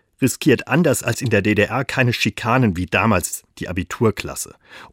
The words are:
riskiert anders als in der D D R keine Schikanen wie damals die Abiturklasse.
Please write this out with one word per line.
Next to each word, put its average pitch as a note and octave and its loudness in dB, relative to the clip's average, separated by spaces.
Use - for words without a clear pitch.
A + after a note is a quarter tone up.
riskiert - 2
anders D3+ 2
als A#2 -4
in A#2+ -2
der G#2 4
D G#2+ 0
D G2+ 2
R A2+ -2
keine B2 0
Schikanen A2+ 0
wie F2+ -4
damals G2 0
die E2+ -8
Abiturklasse. F2+ -4